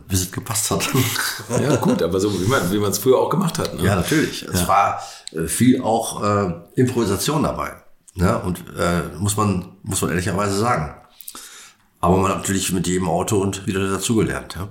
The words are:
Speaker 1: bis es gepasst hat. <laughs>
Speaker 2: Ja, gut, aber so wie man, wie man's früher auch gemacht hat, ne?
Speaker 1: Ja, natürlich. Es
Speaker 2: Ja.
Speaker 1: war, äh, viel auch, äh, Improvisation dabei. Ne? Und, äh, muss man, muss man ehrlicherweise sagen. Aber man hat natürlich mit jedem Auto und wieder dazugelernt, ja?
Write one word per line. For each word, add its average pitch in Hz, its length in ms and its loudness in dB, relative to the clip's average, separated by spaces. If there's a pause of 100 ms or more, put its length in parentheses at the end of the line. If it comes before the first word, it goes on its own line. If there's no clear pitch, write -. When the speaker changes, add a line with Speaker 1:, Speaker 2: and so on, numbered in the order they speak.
Speaker 1:
bis 95 140 0
es 92 100 -4
gepasst - 400 -4
hat. 175 160 0 (360)
<laughs> - 380 -4
Speaker 2:
Ja, 139 160 2
gut, 208 260 2
aber 90 160 2
so 104 220 2
wie 92 60 0
man, 110 240 2
wie 104 80 2
man's 101 180 0
früher 127 220 6
auch - 100 2
gemacht 165 300 0
hat, - 160 -4
ne? 76 80 -4
Speaker 1:
Ja, 101 120 4
natürlich. 123 480 0
Es - 180 0
Speaker 2:
Ja. 87 60 0
Speaker 1:
war, 101 340 2 (320)
äh, 80 140 -4
viel 120 340 4
auch, 113 420 -2
äh, 101 300 2 (220)
Improvisation 120 680 2
dabei. 71 280 -2 (440)
Ne? 95 260 2
Und, 90 180 -4 (180)
äh, 87 260 2 (140)
muss 101 200 -2
man, 98 440 0
muss 101 200 -4
man 85 100 0
ehrlicherweise 98 460 0
sagen. 104 360 0 (1040)
Aber 90 180 4
man 95 140 2
hat 85 80 -2
natürlich 95 340 -4
mit 87 120 -2
jedem 92 220 0
Auto 92 320 0
und 95 260 -2
wieder 95 240 -2
dazugelernt, - 680 -2
ja? 92 160 -10